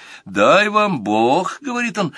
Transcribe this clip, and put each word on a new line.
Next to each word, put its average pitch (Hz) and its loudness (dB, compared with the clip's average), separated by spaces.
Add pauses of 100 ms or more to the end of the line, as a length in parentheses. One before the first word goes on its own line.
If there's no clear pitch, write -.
(240)
«Дай 139 2
вам 208 0
Бог, — 110 0
говорит 240 -6
он, — 185 -2